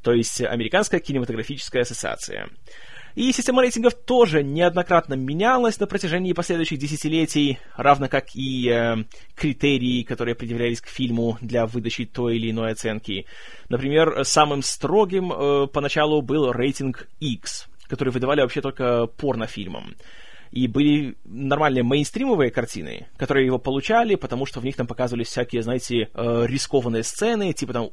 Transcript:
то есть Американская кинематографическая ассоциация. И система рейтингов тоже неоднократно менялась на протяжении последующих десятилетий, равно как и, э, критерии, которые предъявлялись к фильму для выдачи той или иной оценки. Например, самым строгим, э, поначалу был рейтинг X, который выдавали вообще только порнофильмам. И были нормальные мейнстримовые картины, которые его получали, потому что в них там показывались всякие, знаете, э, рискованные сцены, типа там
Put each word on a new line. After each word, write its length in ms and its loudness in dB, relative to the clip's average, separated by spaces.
то 80 4
есть 300 2
Американская 580 0
кинематографическая 840 -2
ассоциация. 680 -6
И 160 2
система 320 4
рейтингов 320 4
тоже 480 4
неоднократно 720 4
менялась 640 2
на 80 0
протяжении 460 -2
последующих 440 0
десятилетий, 800 0
равно 340 6
как 260 -2
и, 340 -2
э, 280 2
критерии, 680 0
которые 320 -2
предъявлялись 460 -2
к 60 -16
фильму 540 -2
для 240 0
выдачи 400 -4
той 320 -2
или 140 -2
иной 220 -2
оценки. 520 -4
Например, 540 2
самым 380 4
строгим, 720 0
э, 320 2
поначалу 560 2
был 300 2
рейтинг 560 -2
X, 460 -6
который 220 -2
выдавали 320 2
вообще 200 0
только 460 0
порнофильмам. 880 -6
И 160 0
были 580 2
нормальные 580 0
мейнстримовые 680 2
картины, 560 -6
которые 300 2
его 100 2
получали, 560 2
потому 320 -2
что 140 -10
в 40 -6
них 120 -4
там 100 -2
показывались 440 -2
всякие, 340 -2
знаете, 500 0
э, 340 2
рискованные 540 0
сцены, 500 -2
типа 220 -6
там 200 -2